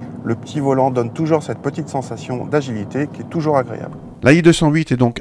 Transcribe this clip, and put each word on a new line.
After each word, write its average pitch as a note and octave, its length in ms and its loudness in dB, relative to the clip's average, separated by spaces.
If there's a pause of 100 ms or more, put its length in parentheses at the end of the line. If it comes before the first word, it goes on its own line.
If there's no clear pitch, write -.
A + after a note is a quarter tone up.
(240)
le A2+ 120 0
petit - 260 -8
volant C3+ 300 2
donne A#2+ 200 -2
toujours D#3 320 0
cette - 140 -6
petite D3 320 -6
sensation B2 560 -6
d'agilité C3 640 -4
qui - 100 -12
est - 80 -12
toujours D#3 280 0
agréable. A#2+ 400 -4 (240)
La B2 100 6
i E3+ 100 6
deux D#3+ 120 8
cent D#3 160 4
huit D3+ 240 2
est B2 40 0
donc A#2+ 240 2